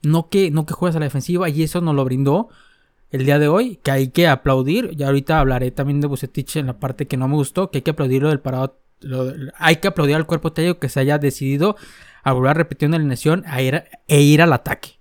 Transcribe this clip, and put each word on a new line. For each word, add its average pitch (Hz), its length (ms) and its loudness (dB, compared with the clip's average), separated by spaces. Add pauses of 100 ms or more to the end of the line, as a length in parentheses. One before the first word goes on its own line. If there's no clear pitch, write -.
no 165 260 0
que, 190 220 2
no 156 160 -2
que 160 80 -6
juegues 175 220 -2
a - 20 -2
la 151 80 -2
defensiva, 170 420 -2
y 151 140 -2
eso 160 180 -2
nos 160 140 0
lo 139 100 2
brindó 139 440 0 (640)
el 131 140 -4
día 143 140 4
de 147 100 2
hoy, 208 280 0
que - 160 -4
hay 135 160 0
que 170 180 2
aplaudir. 143 680 0
Ya 139 100 -4
ahorita 139 320 0
hablaré 127 320 0
también 143 300 -2
de 143 80 -2
Vucetich 139 480 -8
en 147 100 -4
la 123 140 -8
parte 131 260 -6
que 139 100 -4
no 131 120 -2
me 143 80 0
gustó, 165 340 -2
que 135 80 -4
hay 131 40 -6
que 160 100 -2
aplaudir 135 300 0
lo 151 80 2
del 143 100 0
parado, 131 400 -6 (200)
lo 131 260 -6
del, 131 300 -12
hay 165 200 2
que 190 120 -2
aplaudir 151 280 0
al 160 100 -2
cuerpo 160 260 -4
técnico 175 280 -2
que 139 80 -4
se 131 100 -4
haya 143 200 2
decidido 139 580 -2 (480)
a 135 80 0
volver 131 180 2
a 151 40 2
repetir 160 340 -2
una 165 80 2
alineación 156 500 0
a 135 160 -4
ir 131 140 0
a, - 80 -6 (240)
e 143 140 6
ir 151 200 8
al 170 100 6
ataque - 480 -4